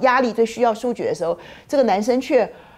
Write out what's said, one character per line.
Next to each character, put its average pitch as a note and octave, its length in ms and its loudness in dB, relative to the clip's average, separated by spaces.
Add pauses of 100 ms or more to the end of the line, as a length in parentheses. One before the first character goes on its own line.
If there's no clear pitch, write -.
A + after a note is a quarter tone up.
压 B3+ 220 2
力、 A#3+ 100 -2
最 A3+ 140 0
需 A3+ 160 -4
要 A#3 100 2
疏 A3+ 220 -4
解 E3+ 100 -8
的 A#2+ 100 -2
时 D#3+ 120 -6
候， E3+ 120 -4 (300)
这 D4 80 -2
个 C#4 60 4
男 G#3 200 2
生 A#3+ 160 0
却 C4 320 2 (280)